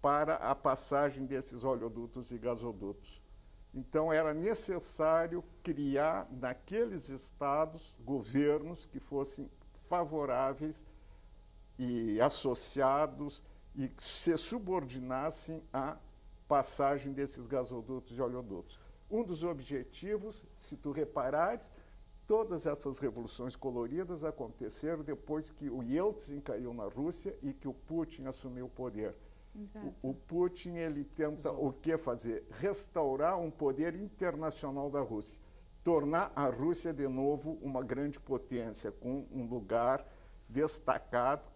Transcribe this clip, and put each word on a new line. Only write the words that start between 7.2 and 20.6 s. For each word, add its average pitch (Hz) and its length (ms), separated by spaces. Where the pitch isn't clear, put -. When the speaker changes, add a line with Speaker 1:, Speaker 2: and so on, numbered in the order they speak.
Speaker 1:
governos 143 880
que - 120
fossem 139 520
favoráveis 147 1120
e 117 420
associados 139 1200
e 131 140
que - 140
se - 340
subordinassem 151 1300
à 135 260
passagem 139 680
desses 135 340
gasodutos 123 680
e 127 40
oleodutos. 120 600
Um 220 120
dos 175 220
objetivos, 175 1000
se - 200